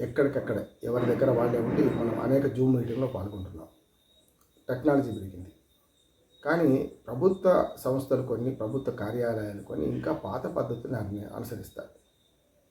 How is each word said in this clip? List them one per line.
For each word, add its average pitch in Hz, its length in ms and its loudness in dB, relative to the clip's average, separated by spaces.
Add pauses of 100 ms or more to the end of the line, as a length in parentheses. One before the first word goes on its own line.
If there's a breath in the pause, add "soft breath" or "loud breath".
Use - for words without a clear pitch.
ఎక్కడికక్కడ 120 640 0 (200)
ఎవరి 120 220 0
దగ్గర 127 260 4
వాళ్ళే 120 280 4
ఉండి 127 240 2
మనం 113 360 2
అనేక 135 260 4
Zoom 131 300 4
మీటింగ్‌లో 120 320 0
పాల్గొంటున్నాం. 95 600 -8 (1000)
టెక్నాలజీ 131 420 2
పెరిగింది. 92 400 -10 (920)
కానీ 143 460 4 (160)
ప్రభుత్వ 180 680 4
సంస్థలు 131 500 0
కొన్ని, 123 280 -2
ప్రభుత్వ 120 360 -4
కార్యాలయాలు 110 720 -4
కొన్ని 151 240 -4
ఇంకా 127 280 -2
పాత 113 340 -6
పద్ధతిని - 500 -4
అను-, 101 380 -6
అనుసరిస్తాయి. - 540 -12 (800)